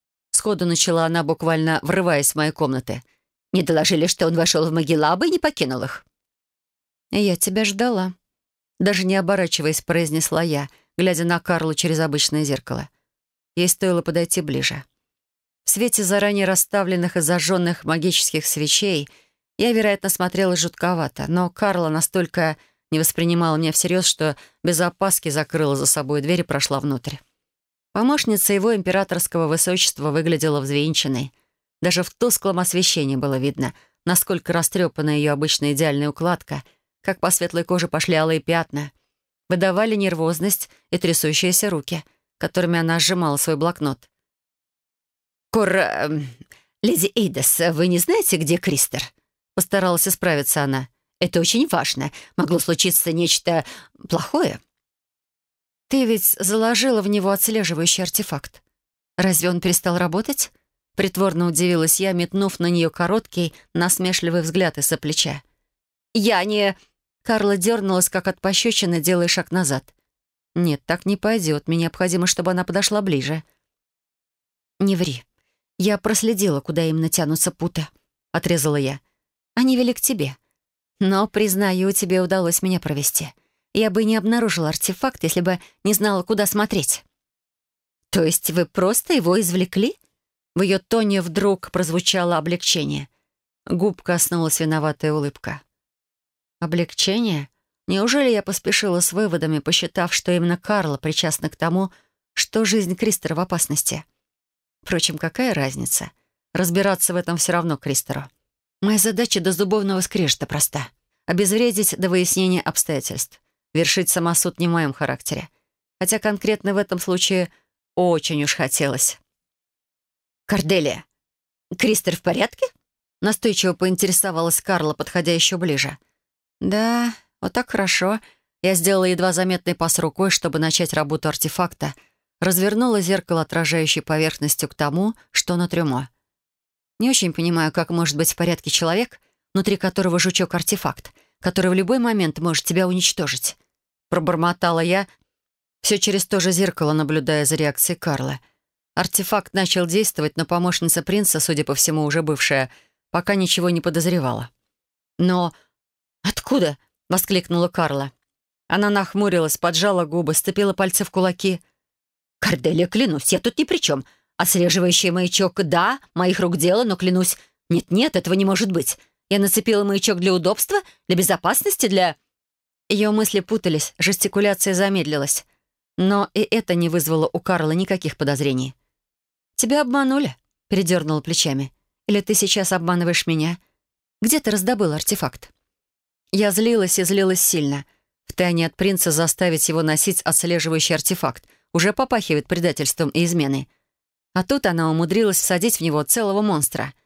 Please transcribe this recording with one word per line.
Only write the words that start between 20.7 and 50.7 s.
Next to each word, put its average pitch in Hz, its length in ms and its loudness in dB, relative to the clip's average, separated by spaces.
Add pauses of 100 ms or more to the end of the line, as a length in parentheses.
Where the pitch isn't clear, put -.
но 175 200 2
Карла 175 400 0
настолько 160 680 0 (340)
не 156 80 2
воспринимала 170 560 2
меня 160 160 0
всерьёз, 180 340 0
что 156 300 0 (280)
без 170 180 0
опаски 180 480 -2
закрыла 147 460 0
за 139 100 -2
собой 143 360 -2
дверь 170 200 0
и - 20 0
прошла 139 360 -2
внутрь. 139 360 -4 (800)
Помощница 220 600 2
его 214 220 2
императорского 180 720 -2
высочества 160 640 0
выглядела 156 480 0
взвинченной. 139 720 -2 (500)
Даже 175 220 0
в - 100 -14
тусклом 196 460 0
освещении 170 560 0
было 135 220 -2
видно, 135 360 -2 (320)
насколько 180 460 0
растрёпана 165 600 0
её 147 220 2
обычно 147 400 0
идеальная 147 360 0
укладка, 165 540 -4 (380)
как 190 180 -4
по 185 120 0
светлой 170 320 -2
коже 175 240 0
пошли 160 280 0
алые 160 240 2
пятна, 147 520 -4 (580)
выдавали 190 460 2
нервозность 175 760 -2 (200)
и - 80 0
трясущиеся 175 720 0
руки, 165 340 -6 (400)
которыми 170 360 0
она 165 200 2
сжимала 160 380 0
свой 156 180 0
блокнот. 151 540 -2 (1400)
«Кор-, 196 280 2
эм, 147 500 -2 (540)
леди 196 340 2
Эйдас, 180 440 0 (120)
вы 165 160 2
не 175 120 2
знаете, 359 360 2
где 156 220 2
Кристер?» - 440 -2 (540)
Постаралась 185 540 0
исправиться 156 520 0
она. 135 280 -2 (320)